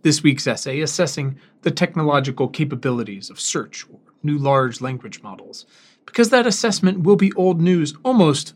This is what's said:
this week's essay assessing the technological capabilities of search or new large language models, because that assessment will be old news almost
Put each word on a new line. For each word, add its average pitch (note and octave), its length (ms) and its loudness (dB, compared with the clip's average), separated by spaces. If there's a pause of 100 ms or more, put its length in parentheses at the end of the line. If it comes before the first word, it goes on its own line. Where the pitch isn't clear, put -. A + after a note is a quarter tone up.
this D3 180 2
week's C#3 260 0
essay C3 340 -4
assessing C#3+ 580 -4 (240)
the E3 80 0
technological D3 760 0
capabilities A#2+ 840 -6
of - 80 -20
search - 500 -8
or - 100 -20 (220)
new D3 160 -2
large C3+ 440 0
language B2 420 -10
models, - 420 -18 (400)
because A#3 240 2
that B3 180 4
assessment G3 540 0
will G3 160 6
be G3 160 2
old F#3 260 2
news E3 360 2 (100)
almost F#3+ 500 2